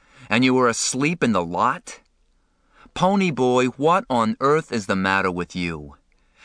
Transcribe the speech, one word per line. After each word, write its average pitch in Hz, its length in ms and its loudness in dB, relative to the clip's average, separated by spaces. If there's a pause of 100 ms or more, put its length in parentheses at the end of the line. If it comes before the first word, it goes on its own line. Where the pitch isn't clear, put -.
(300)
And 113 140 2
you 127 100 4
were 127 140 4
asleep 139 560 -2
in 123 80 2
the 92 120 0
lot? 101 580 -4 (920)
Pony 190 380 2
boy, 127 380 2
what 160 380 0
on 113 320 0
earth 147 320 0
is 113 140 -4
the 101 100 -2
matter 95 360 0
with 87 240 -6
you? 80 400 -6 (500)